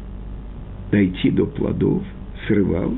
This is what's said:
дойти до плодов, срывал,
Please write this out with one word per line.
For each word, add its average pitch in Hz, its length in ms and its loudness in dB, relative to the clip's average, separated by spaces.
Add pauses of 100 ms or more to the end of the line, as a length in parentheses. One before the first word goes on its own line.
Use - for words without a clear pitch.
(920)
дойти 98 400 4
до - 160 4
плодов, - 560 0 (440)
срывал, 90 520 2